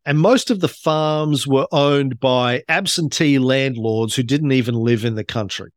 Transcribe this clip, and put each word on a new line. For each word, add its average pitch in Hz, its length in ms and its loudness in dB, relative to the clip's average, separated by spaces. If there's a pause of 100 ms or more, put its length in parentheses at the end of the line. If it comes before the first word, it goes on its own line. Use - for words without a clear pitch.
and 147 160 0
most 240 300 2
of 202 100 -2
the 165 80 0
farms 151 800 -2
were 135 240 2
owned 143 480 0
by 127 480 2
absentee 160 720 0
landlords 117 720 0
who 135 80 -2
didn't 139 300 0
even 123 240 0
live 113 280 0
in 113 120 -2
the 107 80 -8
country. - 520 -8